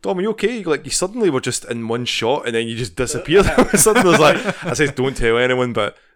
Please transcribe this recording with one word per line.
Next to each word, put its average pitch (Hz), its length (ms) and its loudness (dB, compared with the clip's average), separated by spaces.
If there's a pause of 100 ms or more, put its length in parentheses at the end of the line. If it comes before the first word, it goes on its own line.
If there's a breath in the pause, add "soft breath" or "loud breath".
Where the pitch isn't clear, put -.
"Dom, 196 160 -4
are 180 40 -2
you 214 80 -2
okay?" 214 340 -4
Like, 156 200 -2
you 131 60 -10
suddenly 202 400 -2
were 131 100 0
just - 240 -6
in 113 240 -8
one 120 160 -2
shot 117 420 -2
and 120 80 -4
then 117 140 0
you 117 80 -8
just - 200 -8
disappeared. 131 480 2
<laughs> - 300 2
Suddenly 214 340 4
I - 20 6
was 160 100 4
like, 156 440 2
I 175 100 -4
said, 143 200 0
"Don't 131 220 -2
tell 117 220 2
anyone, 127 340 0
but 107 240 -4 (200 soft breath)